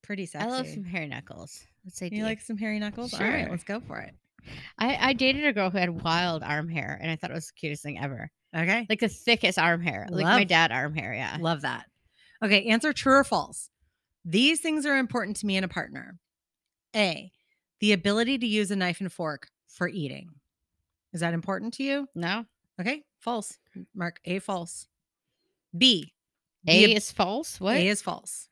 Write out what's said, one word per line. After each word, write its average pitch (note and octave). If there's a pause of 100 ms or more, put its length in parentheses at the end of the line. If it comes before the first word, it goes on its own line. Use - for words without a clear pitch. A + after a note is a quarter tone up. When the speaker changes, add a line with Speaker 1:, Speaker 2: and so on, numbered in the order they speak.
Speaker 1:
pretty G3
Speaker 2:
I G#3
love B3+
Speaker 1:
sexy. -
Speaker 2:
some G3+
hairy F3
knuckles. - (200)
Let's F#3
say F#3
Speaker 1:
You G3
Speaker 2:
D. G#3+
Speaker 1:
like A3
some A3
hairy G#3+
knuckles? G#3+
All -
right, A#3
Speaker 2:
Sure. -
Speaker 1:
let's F3
go G#3
for -
it. - (640)
Speaker 2:
I, B3
I C#4
dated C4+
a C#4
girl F#3+
who G3
had F3
wild E3+
arm D3+
hair, D#3+
and D#3+
I D#3+
thought -
it C#3
was D#3+
the -
cutest D3
thing C#3+
ever. C#3 (260)
Speaker 1:
Okay. F#3+
Speaker 2:
Like, G#3+
the A3+
thickest -
arm E3+
hair. A#2+
Like, F3
my G3
Speaker 1:
Love G#3+
Speaker 2:
dad E3
arm C3+
hair, A#2+
yeah. A#2
Speaker 1:
Love E3
that. B2 (580)
Okay, G3+
answer A#3
true C4+
or C#4
false. - (540)
These B3
things D#4
are C#4+
important A3
to -
me F#3+
and F#3+
a -
partner. D3 (760)
A, F#3+ (480)
the G#3
ability A3
to A#3+
use G#3
a G#3
knife F3+
and F#3
fork D3+ (180)
for -
eating. C#3+ (840)
Is E3+
that E3+
important G3
to C4+
you? C#4
Speaker 2:
No. F#3 (340)
Speaker 1:
Okay, C4 (160)
false. A#3 (380)
Mark F3
A, F#3
false. F3+ (920)
B, G#3 (500)
the D#3
Speaker 2:
A F#3
Speaker 1:
ab- G#3+
Speaker 2:
is -
false? G#3+
What? G3
Speaker 1:
A C#4+
is G3+
false. -